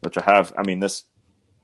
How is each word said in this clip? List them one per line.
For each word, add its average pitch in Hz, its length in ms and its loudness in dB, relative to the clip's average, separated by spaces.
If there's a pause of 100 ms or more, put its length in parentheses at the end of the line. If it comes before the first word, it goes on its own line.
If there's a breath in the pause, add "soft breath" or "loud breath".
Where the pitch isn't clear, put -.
which 85 180 -8
I 87 40 -6
have. 98 360 4
I 98 40 -4
mean, 95 180 -4
this, 98 240 -4 (600)